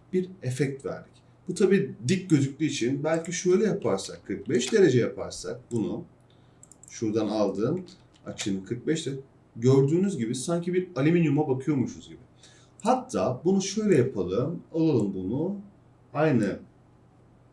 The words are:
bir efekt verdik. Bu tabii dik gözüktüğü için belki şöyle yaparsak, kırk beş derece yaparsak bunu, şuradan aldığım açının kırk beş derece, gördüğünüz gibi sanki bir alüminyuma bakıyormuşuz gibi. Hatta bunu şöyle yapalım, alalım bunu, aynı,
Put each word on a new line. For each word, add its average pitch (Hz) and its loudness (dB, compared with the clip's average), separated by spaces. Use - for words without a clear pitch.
bir 180 0
efekt 135 -4
verdik. 85 -10
Bu 185 -4
tabii 180 0
dik 180 0
gözüktüğü 143 2
için 139 -2
belki 165 -2
şöyle 190 2
yaparsak, 123 -4
kırk 98 -8
beş 202 -2
derece 165 6
yaparsak 92 -6
bunu, 110 -4
şuradan 110 -2
aldığım 104 0
açının 95 -4
kırk - -8
beş 156 -2
derece, 135 -8
gördüğünüz 139 4
gibi 117 -2
sanki 170 -2
bir 180 0
alüminyuma 151 4
bakıyormuşuz 131 -2
gibi. 80 -18
Hatta 135 0
bunu 190 4
şöyle 208 2
yapalım, 117 0
alalım 135 2
bunu, 139 -4
aynı, 127 2